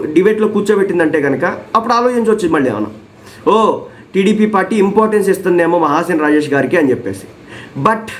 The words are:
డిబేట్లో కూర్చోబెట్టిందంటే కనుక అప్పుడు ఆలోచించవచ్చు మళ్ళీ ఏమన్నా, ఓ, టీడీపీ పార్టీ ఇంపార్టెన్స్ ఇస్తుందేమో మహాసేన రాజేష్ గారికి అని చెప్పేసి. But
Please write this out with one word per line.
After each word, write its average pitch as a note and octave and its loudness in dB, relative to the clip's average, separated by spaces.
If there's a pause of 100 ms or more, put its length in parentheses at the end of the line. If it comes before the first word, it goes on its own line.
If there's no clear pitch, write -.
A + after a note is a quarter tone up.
(140)
డిబేట్లో G#3+ 2
కూర్చోబెట్టిందంటే F#3+ 0
కనుక C#3 0 (300)
అప్పుడు A3+ 0
ఆలోచించవచ్చు A#3 0
మళ్ళీ D3 0
ఏమన్నా, G#2 -4 (640)
ఓ, G3+ 2 (360)
టీడీపీ G#3+ 2
పార్టీ G3+ 0
ఇంపార్టెన్స్ G3+ 2
ఇస్తుందేమో F3 2
మహాసేన D#3+ 0
రాజేష్ D3+ 0
గారికి C3+ 0
అని D3 2
చెప్పేసి. G2 -6 (580)
But G#3+ -2